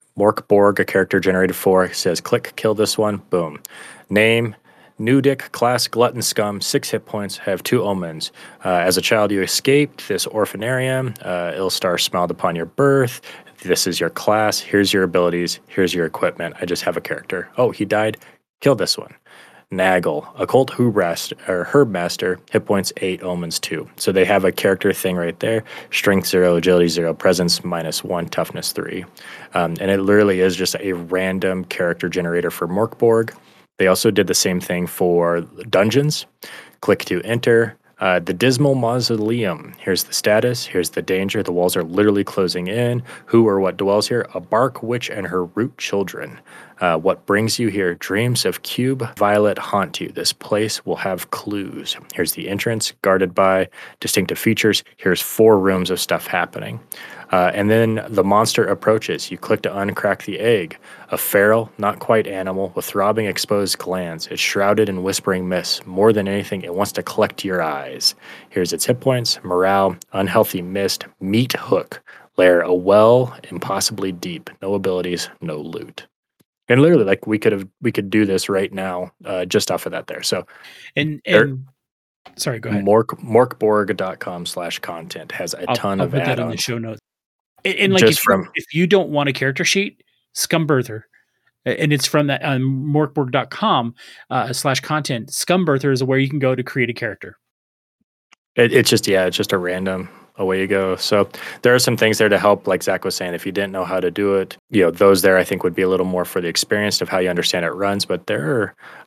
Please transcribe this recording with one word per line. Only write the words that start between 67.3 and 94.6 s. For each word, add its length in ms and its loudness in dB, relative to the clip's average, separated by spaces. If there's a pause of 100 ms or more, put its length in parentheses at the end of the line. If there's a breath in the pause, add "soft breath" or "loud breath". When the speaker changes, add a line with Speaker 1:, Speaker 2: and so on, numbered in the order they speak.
Speaker 1:
your 180 -2
eyes. 540 -4 (340 loud breath)
Here's 220 -2
its 140 -4
hit 140 0
points, 440 0
morale, 520 2 (160)
unhealthy 500 0
mist, 440 -4 (140)
meat 320 0
hook, 500 -2 (360 loud breath)
lair, 220 6
a 140 0
well, 600 6 (160)
impossibly 600 -4
deep. 400 -10 (100)
No 140 -4
abilities, 560 -2 (100)
no 180 -8
loot. 480 -12 (600)
And 120 6
literally, 240 8
like, 220 0
we 120 0
could 140 2
have, 140 -4 (140)
we 120 -2
could 160 -4
do 160 4
this 240 0
right 240 -2
now, 380 -6 (140)
uh, 220 -4
just 240 0
off 140 -4
of 80 -8
that 140 -8
there. 160 -12
So 240 -4 (500 loud breath)
Speaker 2:
And, 300 -4
Speaker 1:
there 180 6
Speaker 2:
and, 220 -8 (720)
sorry, 240 -6
go 100 -8
ahead. 140 -2
Speaker 1:
Mork-, 380 4
morkborg 720 2
dot 240 -6
com 260 -10
slash 320 -8
content 540 -12
has 220 -6
a 140 -10
Speaker 2:
I'll, 80 0
Speaker 1:
ton 240 -2
Speaker 2:
I'll 60 0
Speaker 1:
of 60 -6
Speaker 2:
put 60 0
that 120 -2
in 60 0
the 80 -4
Speaker 1:
add-ons. 160 -6
Speaker 2:
show 180 -4
notes. 220 -10 (640)
And, 100 0
and, 180 2
like, 80 4
Speaker 1:
Just 120 6
Speaker 2:
if 60 0
you, 60 -2
Speaker 1:
from 300 0
Speaker 2:
if 200 -10
you 120 2
don't 240 4
want 180 0
a 40 0
character 320 -2
sheet, 380 -2 (320)
Scum 320 0
Birther, 360 0 (640)
a-, 140 -2
and 120 2
it's 140 0
from 220 2
that, 160 -2
um, 180 0 (280)
morkborg 420 0
dot 180 0
com, 440 0 (360 loud breath)
uh, 220 -2
slash 280 0